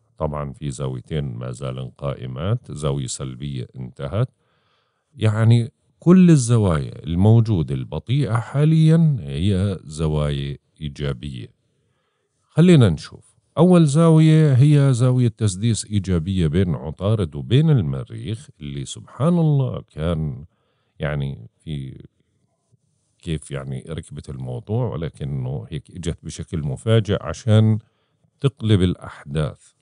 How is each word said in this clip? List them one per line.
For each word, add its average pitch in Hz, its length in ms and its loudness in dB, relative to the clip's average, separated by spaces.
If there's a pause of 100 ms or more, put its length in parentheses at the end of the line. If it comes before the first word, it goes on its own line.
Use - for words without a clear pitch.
(180)
طبعًا 73 360 -6
في 71 180 -10
زاويتين 67 540 -6
ما 62 260 -10
زالن 64 460 -10
قائمات، 71 760 -6
زاوية 71 360 -6
سلبية 65 680 -10
انتهت، 69 540 -6 (840)
يعني 113 560 2 (280)
كل 180 300 6
الزوايا 104 720 2
الموجودة 95 720 2
البطيئة 110 600 -4
حاليًا 156 840 2
هي 90 640 -2
زوايا 73 760 -4 (240)
إيجابية. 69 640 -8 (1000)
خلينا 156 400 6
نشوف. - 480 -8 (200)
أول 175 280 6
زاوية 156 680 6
هي 139 400 6
زاوية 127 340 2
تسديس 107 580 -2
إيجابية 92 600 -2
بين 87 280 0
عطارد 78 600 -4
وبين 120 340 2
المريخ، 69 800 -4 (100)
اللي 69 260 -10
سبحان 160 540 -4
الله 139 420 0
كان 78 640 -6 (540)
يعني 69 500 -6 (100)
في 69 460 -12 (1120)
كيف 78 340 -8
يعني 67 380 -10
ركبت 78 400 -14
الموضوع، 113 640 -6
ولكنه 69 800 -8
هيك - 220 -12
إجت 82 320 -8
بشكل 80 400 -10
مفاجئ 104 600 0
عشان 110 560 2 (600)
تقلب 110 420 0
الأحداث. 76 880 -6 (100)